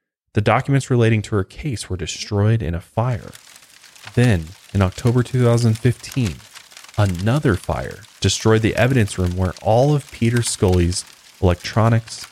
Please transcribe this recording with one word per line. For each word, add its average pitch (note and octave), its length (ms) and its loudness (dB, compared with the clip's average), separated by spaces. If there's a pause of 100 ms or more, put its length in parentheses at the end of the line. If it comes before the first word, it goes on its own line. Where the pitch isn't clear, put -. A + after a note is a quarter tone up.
(340)
the - 80 0
documents B2+ 500 0
relating A2+ 320 2
to - 120 -6
her G2 80 0
case - 460 -10
were F#2 80 -6
destroyed G#2 640 -2
in E2+ 140 -4
a E2 60 -6
fire. A2+ 500 -6 (840)
Then, A2 320 2 (300)
in G2 80 4
October A#2+ 400 0
two B2 200 -2
thousand A#2 360 2
fifteen, A#2 560 -2 (640)
another G#2 580 0
fire - 460 -8 (200)
destroyed A2 400 2
the A2 140 0
evidence A#2+ 420 0
room F2+ 180 -2
where F#2 180 -2 (100)
all B2+ 320 2
of C#3 160 -6
Peter A#2 320 0
Scully's F2+ 600 0 (380)
electronics A2 920 0